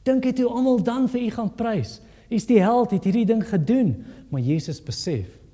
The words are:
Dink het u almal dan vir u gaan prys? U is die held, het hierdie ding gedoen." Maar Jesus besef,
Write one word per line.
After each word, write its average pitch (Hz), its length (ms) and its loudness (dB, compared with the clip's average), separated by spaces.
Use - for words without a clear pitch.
Dink 262 220 2
het 254 140 0
u 247 80 2
almal 247 360 2
dan 240 240 0
vir 247 140 -2
u 233 80 -2
gaan 214 260 -4
prys? 214 460 -4
U 233 60 -2
is 208 100 -2
die 220 160 6
held, 233 300 2
het 190 120 0
hierdie 202 220 2
ding 220 180 2
gedoen." 185 600 0
Maar 139 120 -4
Jesus 151 400 -2
besef, 113 460 -6